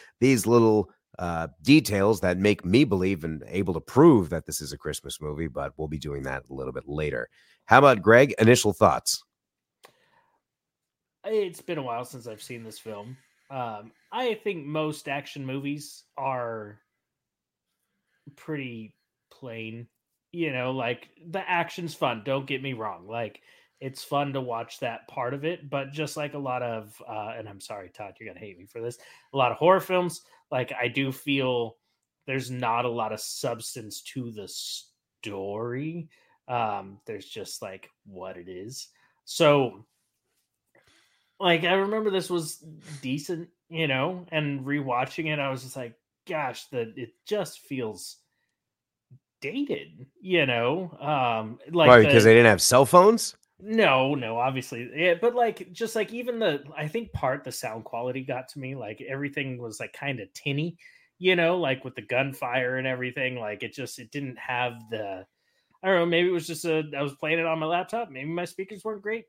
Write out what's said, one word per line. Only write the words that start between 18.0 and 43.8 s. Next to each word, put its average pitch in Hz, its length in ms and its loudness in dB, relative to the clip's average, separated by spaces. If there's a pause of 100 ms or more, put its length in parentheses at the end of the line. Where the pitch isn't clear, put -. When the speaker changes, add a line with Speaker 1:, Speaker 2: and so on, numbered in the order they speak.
Speaker 2:
pretty 123 600 -10 (360)
plain. 113 560 -14 (440)
You 165 200 -2
know, 127 200 -2
like, 127 380 -4 (200)
the 190 200 -6
action's 170 460 -2
fun. 120 300 -2
Don't 135 200 -2
get 135 160 -6
me 135 120 -8
wrong. 98 340 -10
Like, 113 340 -8 (380)
it's 135 240 -12
fun 143 300 -2
to 135 80 -4
watch 117 380 -8
that 117 280 -8
part 127 260 -6
of 143 120 -8
it, 160 240 -6
but 139 220 -6
just 147 260 -6
like 147 160 -6
a 147 60 -8
lot 127 220 -4
of, 113 460 -8
uh, 107 300 -10
and 107 100 -12
I'm 98 140 -18
sorry, 98 280 -14
Todd, 101 300 -16
you're 110 80 -16
gonna 87 120 -18
hate 101 200 -16
me 90 60 -20
for 117 160 -16
this, 120 160 -8 (360)
a 139 40 -2
lot 123 140 4
of 110 60 -6
horror 180 220 4
films, 180 420 -2 (300)
like, 127 280 -4
I 123 80 -2
do 135 240 -2
feel 127 640 -2 (500)
there's 131 240 -6
not 120 340 -2
a 123 40 0
lot 113 240 -4
of 107 60 -10
substance 113 800 -10 (120)
to 120 180 -10
the 104 160 -14
story. 120 1600 -10 (380)
Um, 101 580 -4
there's 104 200 -12
just, - 360 -14
like, 95 280 -16 (160)
what 92 320 -14
it 87 120 -18
is. 101 400 -14 (340)
So, 139 640 2 (1500)
like, 175 240 4
I 180 100 2
remember 208 380 0
this 185 180 -2
was 165 280 -4 (440)
decent, 143 480 -6 (200)
you 160 180 -2